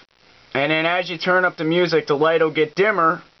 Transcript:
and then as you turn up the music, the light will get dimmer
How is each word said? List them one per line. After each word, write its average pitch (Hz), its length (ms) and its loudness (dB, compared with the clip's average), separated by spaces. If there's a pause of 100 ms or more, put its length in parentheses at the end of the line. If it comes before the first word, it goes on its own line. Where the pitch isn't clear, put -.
(540)
and 139 160 -2
then 160 160 0
as 175 240 -2
you 175 80 -8
turn 180 280 2
up 175 100 -2
the 170 80 -6
music, 160 440 0
the 143 100 0
light 160 240 2
will 160 100 2
get 151 240 -2
dimmer 180 480 0 (160)